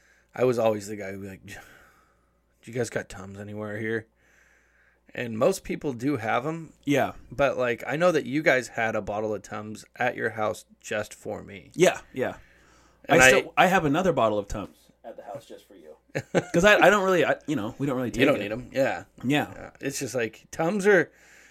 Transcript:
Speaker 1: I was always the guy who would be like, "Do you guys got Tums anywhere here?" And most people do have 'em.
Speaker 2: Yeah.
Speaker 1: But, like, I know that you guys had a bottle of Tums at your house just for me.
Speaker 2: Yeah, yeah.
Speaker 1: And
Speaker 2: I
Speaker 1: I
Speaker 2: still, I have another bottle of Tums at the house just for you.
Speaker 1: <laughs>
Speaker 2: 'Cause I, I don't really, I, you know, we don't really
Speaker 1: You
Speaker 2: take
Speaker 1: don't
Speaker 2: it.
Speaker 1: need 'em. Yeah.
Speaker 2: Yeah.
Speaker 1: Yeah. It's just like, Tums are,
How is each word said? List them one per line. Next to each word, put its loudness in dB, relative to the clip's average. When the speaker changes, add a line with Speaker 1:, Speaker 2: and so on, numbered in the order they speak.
Speaker 1:
I 0
was 2
always 0
the -10
guy -10
who -12
would -12
be -10
like, -18
"Do -16
you -16
guys -2
got -6
Tums -14
anywhere -10
here?" -4
And -6
most 2
people -6
do -4
have -2
'em. -8
Speaker 2:
Yeah. 0
Speaker 1:
But, 0
like, -2
I -4
know 4
that 0
you -2
guys 4
had -2
a 0
bottle -4
of -6
Tums -12
at -2
your -4
house -4
just -6
for -10
me. -18
Speaker 2:
Yeah, 2
yeah. -4
Speaker 1:
And 6
Speaker 2:
I 10
Speaker 1:
I 10
Speaker 2:
still, 4
I 6
have 4
another 2
bottle 2
of -4
Tums -10
at -16
the -16
house -14
just -20
for -20
you. -20
Speaker 1:
<laughs> -4
Speaker 2:
'Cause 2
I, 8
I 8
don't 4
really, 4
I, 2
you -2
know, -6
we -4
don't -2
really -4
Speaker 1:
You -12
Speaker 2:
take 2
Speaker 1:
don't 4
Speaker 2:
it. -6
Speaker 1:
need -6
'em. -10
Yeah. 0
Speaker 2:
Yeah. 2
Speaker 1:
Yeah. -16
It's -6
just -6
like, -4
Tums 0
are, 6